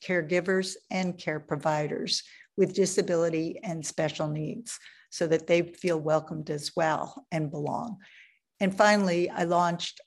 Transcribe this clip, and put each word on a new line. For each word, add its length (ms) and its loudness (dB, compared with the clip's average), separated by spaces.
caregivers 720 0
and 260 -2
care 240 -6
providers 840 -2
with 180 2
disability 880 0
and 220 -8
special 440 -2
needs, 500 -6
so 180 -2
that 200 2
they 160 6
feel 360 -2
welcomed 520 -2
as 260 -6
well 560 -2
and 180 -2
belong. 460 -4
And 160 0
finally, 540 6
I 140 -2
launched 640 0